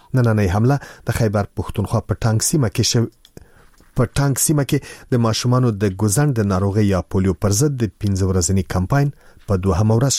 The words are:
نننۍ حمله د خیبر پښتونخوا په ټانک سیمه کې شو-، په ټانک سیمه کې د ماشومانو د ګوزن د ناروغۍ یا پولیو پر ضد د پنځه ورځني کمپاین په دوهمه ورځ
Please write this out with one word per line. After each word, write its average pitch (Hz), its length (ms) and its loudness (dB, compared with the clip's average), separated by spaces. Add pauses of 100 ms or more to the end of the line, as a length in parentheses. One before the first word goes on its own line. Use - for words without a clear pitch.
(140)
نننۍ 110 420 2
حمله 127 240 2 (260)
د - 140 -4
خیبر 104 400 -2
پښتونخوا 104 500 -4
په 104 160 -4
ټانک 110 240 0
سیمه 139 240 0
کې 110 160 0
شو-، 120 240 -2 (840)
په 120 200 -2
ټانک 143 300 0
سیمه 147 240 2
کې - 420 -4
د 120 160 2
ماشومانو 123 400 2 (140)
د 98 200 0
ګوزن 127 380 2
د 101 120 0
ناروغۍ 98 380 2
یا 92 100 2 (140)
پولیو 95 300 0
پر 101 160 2
ضد 139 240 0
د 98 180 -6
پنځه 98 280 0
ورځني 92 340 0 (100)
کمپاین 143 400 0 (360)
په 95 160 0
دوهمه 107 320 2
ورځ 135 200 0